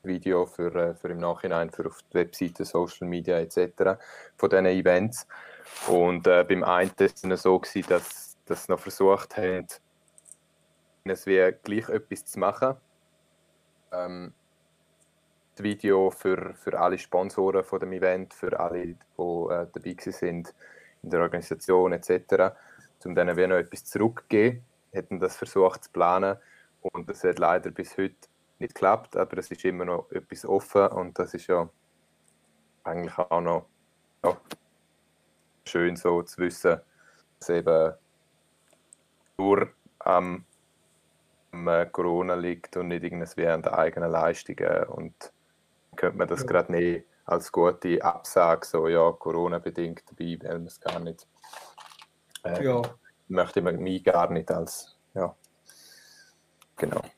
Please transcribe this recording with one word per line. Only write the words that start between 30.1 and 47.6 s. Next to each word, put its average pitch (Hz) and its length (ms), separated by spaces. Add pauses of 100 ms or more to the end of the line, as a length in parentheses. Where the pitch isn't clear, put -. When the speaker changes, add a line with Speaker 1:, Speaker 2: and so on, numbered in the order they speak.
Speaker 1:
etwas - 340
offen 98 420
und 90 320
das 90 140
ist - 140
ja 87 200 (1160)
eigentlich 85 320
auch 87 240
noch, 85 240 (580)
ja, 90 140 (1300)
schön 87 300
so 87 260
zu - 140
wissen, 87 420 (600)
dass - 100
eben 82 440 (1400)
nur 98 300 (320)
am, 90 460 (1080)
am, 87 160
äh, 85 200
Corona 90 480
liegt 87 420
und 87 100
nicht 85 160
irgendwie 85 440
an 82 160
der - 140
eigenen 82 340
Leistungen 58 760
und - 480 (640)
könnte 90 200
man 87 120
das 85 120
Speaker 2:
Ja. - 40
Speaker 1:
gerade 90 260
nicht 87 340 (200)
als 85 260
gute 87 500